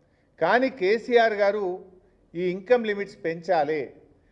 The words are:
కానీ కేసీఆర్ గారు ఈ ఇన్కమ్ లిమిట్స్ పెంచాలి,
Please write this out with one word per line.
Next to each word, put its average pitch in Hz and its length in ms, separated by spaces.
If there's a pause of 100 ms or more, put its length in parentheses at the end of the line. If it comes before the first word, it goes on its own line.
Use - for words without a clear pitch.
(420)
కానీ 226 280
కేసీఆర్ 220 640
గారు 202 320 (680)
ఈ 170 180
ఇన్కమ్ 220 340
లిమిట్స్ 202 400
పెంచాలి, 160 560 (500)